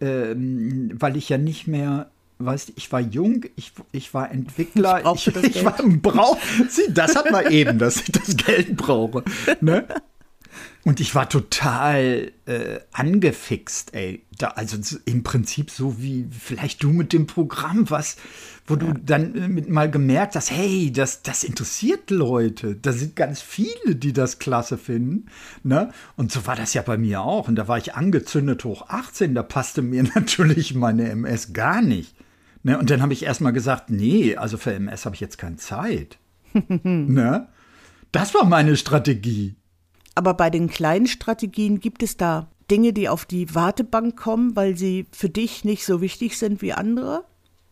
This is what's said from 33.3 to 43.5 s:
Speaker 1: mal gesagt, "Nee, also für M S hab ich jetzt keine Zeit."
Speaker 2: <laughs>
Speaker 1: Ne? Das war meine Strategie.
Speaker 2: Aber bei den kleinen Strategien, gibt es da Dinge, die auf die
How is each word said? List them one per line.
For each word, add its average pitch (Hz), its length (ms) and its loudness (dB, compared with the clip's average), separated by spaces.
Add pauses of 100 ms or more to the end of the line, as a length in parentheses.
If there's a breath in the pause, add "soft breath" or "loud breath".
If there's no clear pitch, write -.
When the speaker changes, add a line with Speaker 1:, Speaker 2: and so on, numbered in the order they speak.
Speaker 1:
mal 135 100 2
gesagt, 127 380 -2
"Nee, 117 460 2
also 110 200 -6
für 117 160 -4
M 98 160 -4
S 104 180 -12
hab 95 80 -6
ich - 60 -16
jetzt - 180 -10
keine 85 180 -10
Zeit." 117 640 -4 (360)
Speaker 2:
<laughs> 220 40 4 (240)
Speaker 1:
Ne? 147 640 2 (640 soft breath)
Das 202 220 -2
war 415 100 6
meine 151 320 6
Strategie. 110 800 0 (600)
Speaker 2:
Aber 180 180 2
bei 170 160 2
den 170 180 0
kleinen 165 380 2
Strategien, 214 760 -2
gibt - 220 -6
es 226 140 -4
da 160 320 -2 (220)
Dinge, 226 220 6
die 196 160 -2
auf - 160 -2
die 175 300 -4